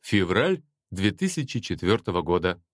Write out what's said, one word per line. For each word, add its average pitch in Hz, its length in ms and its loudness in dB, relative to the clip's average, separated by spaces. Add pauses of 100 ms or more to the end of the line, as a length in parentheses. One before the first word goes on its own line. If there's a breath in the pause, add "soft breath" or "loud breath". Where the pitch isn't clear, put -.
февраль 104 600 2 (280)
две 95 200 0
тысячи 156 500 -4
четвертого 90 640 0
года. 90 380 0 (120)